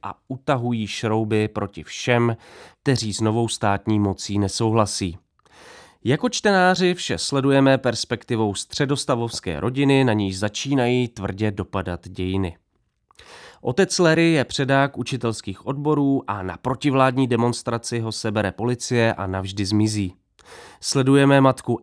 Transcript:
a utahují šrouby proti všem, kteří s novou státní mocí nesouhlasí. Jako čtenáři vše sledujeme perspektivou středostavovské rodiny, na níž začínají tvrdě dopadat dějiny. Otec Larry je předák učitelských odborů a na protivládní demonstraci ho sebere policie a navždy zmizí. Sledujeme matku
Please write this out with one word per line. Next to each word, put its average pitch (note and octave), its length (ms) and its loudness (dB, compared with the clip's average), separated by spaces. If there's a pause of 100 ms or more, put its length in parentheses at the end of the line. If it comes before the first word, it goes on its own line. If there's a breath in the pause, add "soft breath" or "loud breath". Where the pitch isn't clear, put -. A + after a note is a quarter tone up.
a G2 120 -12 (140)
utahují B2 580 -2
šrouby G#2+ 600 -2
proti G#2 340 -8
všem, A#2 540 0 (460 loud breath)
kteří A2+ 320 -2
s - 60 -8
novou A2 280 0
státní G#2 500 0
mocí G2+ 400 -2
nesouhlasí. G#2 800 0 (840 loud breath)
Jako D3+ 240 0
čtenáři F#3 640 2
vše - 240 -6
sledujeme C3+ 600 4
perspektivou A2+ 760 -2
středostavovské A#2 1080 -4
rodiny, C3+ 440 2
na A#2 80 4
níž G2 260 -2
začínají B2 720 0
tvrdě G2+ 420 -4
dopadat F#2 580 -6
dějiny. F#2 480 -4 (1040 loud breath)
Otec B2+ 380 0
Larry E3 340 4
je C#3 120 2
předák C3+ 540 0
učitelských A2+ 680 -6
odborů C#3 600 0
a G2+ 160 -6
na F2+ 140 -8
protivládní C3 720 2
demonstraci A#2 760 -2
ho A2 120 -4
sebere G#2 400 -2
policie A#2 640 0
a G2 120 -6
navždy F#2+ 400 -4
zmizí. G#2+ 480 0 (640 loud breath)
Sledujeme C#3 600 4
matku C3 420 0